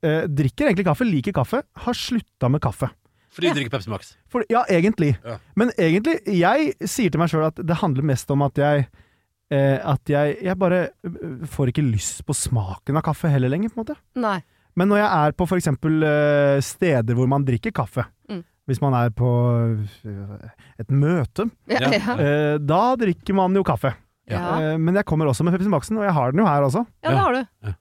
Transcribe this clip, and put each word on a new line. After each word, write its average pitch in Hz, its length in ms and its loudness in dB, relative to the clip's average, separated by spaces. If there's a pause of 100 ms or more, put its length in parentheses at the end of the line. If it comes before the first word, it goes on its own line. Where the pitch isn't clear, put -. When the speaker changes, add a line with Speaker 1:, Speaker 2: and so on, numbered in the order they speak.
Speaker 1:
Eh, 160 240 0
drikker 151 420 0
egentlig 190 160 0
kaffe, 170 240 0
liker 175 240 -2
kaffe, 220 300 -2 (120)
har - 180 -4
slutta - 560 -4
med 147 120 0
kaffe. 117 300 -4 (380)
Speaker 2:
Fordi - 120 -12
du 175 60 2
Speaker 3:
Ja. 339 60 2
Speaker 2:
drikker 135 180 -2
Pepsi 110 180 -6
Max? - 260 -10 (120)
Speaker 1:
For, 240 220 -4
ja, 220 200 2
egentlig. 170 540 2
Speaker 2:
Ja. 113 140 -12 (180)
Speaker 1:
Men 233 220 2
egentlig, 208 480 2
jeg 214 480 2 (100)
sier 202 280 0
til 156 80 -2
meg 165 100 2
selv 156 180 0
at 156 80 -4
det 170 220 -2
handler 143 260 -2
mest 139 280 -2
om 139 100 2
at 143 140 -2
jeg, 143 320 2 (640)
eh, 139 320 2
at 139 220 -2
jeg, 147 380 0
jeg 185 160 -4
bare, 180 300 0 (160)
eh, 156 400 -10
får 135 260 -2
ikke 151 220 0
lyst - 320 -4
på 151 80 -4
smaken 113 640 -4
av 156 60 -2
kaffe 160 260 -2
heller 131 200 2
lenger, 190 200 -2
på - 100 -10
en 226 60 -6
måte. 294 120 -10 (180)
Speaker 3:
Nei. 208 260 -4 (340)
Speaker 1:
Men 180 140 2
når 208 80 4
jeg 208 140 2 (160)
er 151 60 2
på 180 140 0
for 185 100 0
eksempel, 156 460 0
eh, 147 580 4
steder 127 520 0
hvor 123 140 2
man 139 180 2
drikker 120 260 -2
kaffe, 117 340 -4 (240)
Speaker 3:
Mm. 185 140 -10 (240)
Speaker 1:
hvis 131 140 -2
man 139 120 2
er 120 180 2
på, 123 180 0 (760)
eh, 101 440 -12 (300)
et 113 100 -10
møte, 156 600 0 (180)
Speaker 3:
Ja, - 120 0
Speaker 2:
Ja. 269 120 -2
Speaker 3:
ja. 208 260 -2
Speaker 1:
eh, 147 400 2
da 175 380 2
drikker 202 400 -2
man 185 180 2
jo 196 100 2
kaffe. 131 300 -2 (340)
Speaker 3:
Ja. 170 320 -2 (140)
Speaker 1:
Eh, 160 40 -2
men 165 180 2
jeg 202 100 2
kommer 156 220 0
også 131 160 0
med 175 100 2
Pepsi 190 160 0
Maxen, 190 280 -2
og 208 60 -2
jeg 196 100 0
har 131 180 2
den 156 80 0
jo 220 80 4
her 143 140 4
også. 143 240 2 (180)
Speaker 3:
Ja, 311 60 -2
det - 80 4
Speaker 2:
Ja. - 60 4
Speaker 3:
har 240 100 2
du. 254 140 -2 (160)
Speaker 2:
Ja. 101 180 -6